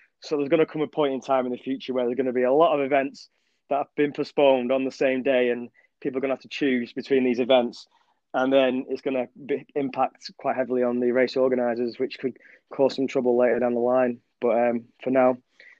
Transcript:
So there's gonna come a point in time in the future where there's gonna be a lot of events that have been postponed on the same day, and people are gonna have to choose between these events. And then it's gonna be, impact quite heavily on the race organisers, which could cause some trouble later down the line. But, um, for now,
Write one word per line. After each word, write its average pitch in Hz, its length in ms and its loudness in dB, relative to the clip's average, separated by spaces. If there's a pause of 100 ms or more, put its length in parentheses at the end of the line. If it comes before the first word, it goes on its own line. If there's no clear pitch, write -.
(200)
So - 160 -6
there's 143 120 -2
gonna 156 180 4
come 156 160 -6
a 143 40 -2
point 139 280 -2
in 127 60 -6
time 131 260 0
in 123 60 -6
the 120 60 -8
future 131 360 -8
where 127 100 0
there's 120 120 -2
gonna 131 160 -2
be 123 100 0
a 123 100 2
lot 156 220 4
of 143 100 0
events 135 440 -2 (420)
that 139 60 -2
have 143 180 -6
been 143 180 0
postponed 135 600 2
on 131 120 0
the 131 60 -4
same 131 320 0
day, 123 280 2
and 120 180 -4 (320)
people 135 180 -6
are - 40 -4
gonna 135 100 -2
have 127 80 -6
to - 80 -20
choose 127 440 -2
between 127 320 0
these 123 160 0
events. 120 460 2 (480)
And 131 160 0
then 131 380 2
it's 131 140 -8
gonna 131 240 -4 (200)
be, 135 280 -6
impact 131 640 -4
quite 123 180 -4
heavily 123 260 -2
on 120 160 -2
the 123 140 0
race 127 240 0
organisers, 123 640 -2
which - 200 -6
could - 200 -8 (340)
cause 135 240 2
some 139 100 -2
trouble 123 300 0
later 120 220 4
down 120 160 0
the 120 60 0
line. 123 380 2 (220)
But, 117 180 2
um, 120 260 0 (180)
for 127 80 -4
now, 127 260 4 (440)